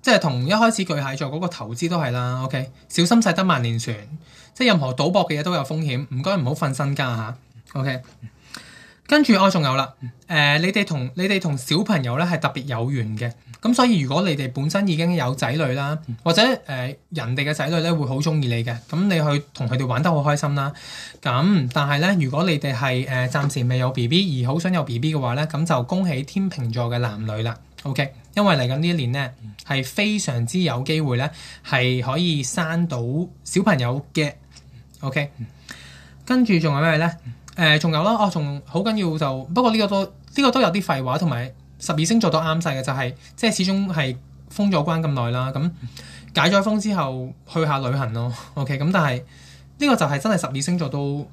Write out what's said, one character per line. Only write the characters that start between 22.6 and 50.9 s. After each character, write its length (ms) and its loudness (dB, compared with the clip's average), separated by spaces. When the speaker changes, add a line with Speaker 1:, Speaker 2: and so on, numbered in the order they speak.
Speaker 1:
係， 320 -2
呃， 220 0
暫 240 0
時 100 -2
未 140 0
有 140 0
B 180 -2
B， 340 2
而 80 0
好 80 0
想 140 -2
有 100 0
B 160 -4
B 160 -2
嘅 40 0
話 160 -2
呢， 120 -2
噉 180 -2
就 180 0
恭 220 -2
喜 180 -2
天 260 -2
秤 200 -4
座 200 -2
嘅 100 -2
男 260 -4
女 180 -4
啦， 140 -4
OK？ 300 -4
因 80 2
為 140 6
嚟 100 0
緊 120 -2
呢 100 0
一 40 0
年 200 0
呢， 180 -4
Speaker 2:
嗯。 120 -16
Speaker 1:
係 200 -2
非 340 0
常 260 -2
之 140 -2
有 240 0
機 160 0
會 160 0
呢， 140 0
係 360 2
可 160 -2
以 260 0
生 440 -2
到 140 -4
小 180 0
朋 160 4
友 340 -2
嘅， 200 -2
OK？ 380 -4
Speaker 2:
嗯。 80 -10
Speaker 1:
跟 180 4
住 160 6
仲 160 2
有 60 2
咩 160 4
呢？ 120 2
Speaker 2:
嗯。 80 -12
Speaker 1:
呃， 220 6
仲 120 2
有 120 2
啦， 80 4
哦， 200 4
仲 360 -4
好 140 -2
緊 160 0
要 200 0
就， 280 -2
不 180 2
過 80 6
呢 80 2
個 80 4
都， 160 2
呢 400 -4
個 80 6
都 100 4
有 120 4
啲 60 2
廢 240 0
話， 140 0
同 100 2
埋 240 -2
十 120 -6
二 140 2
星 140 4
座 100 4
都 100 4
啱 220 0
晒 180 -2
嘅， 40 -6
就 100 -4
係， 180 -2
即 120 0
係 100 0
始 140 2
終 200 0
係 240 0
封 240 0
咗 120 2
關 180 0
咁 120 0
耐 180 0
啦， 200 -2
噉 200 -2
解 160 4
咗 100 6
封 180 0
之 140 0
後 400 -4
去 140 0
下 140 0
旅 160 -2
行 180 -2
咯， 180 -4
OK？ 240 -4
噉 160 0
但 100 4
係 200 -2
呢 80 2
個 80 6
就 100 2
係 140 0
真 120 0
係 80 2
十 60 -4
二 160 -4
星 160 0
座 100 -2
都 460 -4